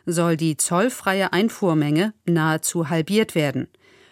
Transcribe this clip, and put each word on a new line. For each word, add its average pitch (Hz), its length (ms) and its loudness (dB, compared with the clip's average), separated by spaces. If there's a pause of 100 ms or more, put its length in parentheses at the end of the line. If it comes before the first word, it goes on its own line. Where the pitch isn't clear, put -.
soll 170 300 0
die 156 200 -2
zollfreie 190 760 0
Einfuhrmenge 170 840 0 (100)
nahezu 160 640 0
halbiert 180 460 0
werden. 143 340 -2 (440)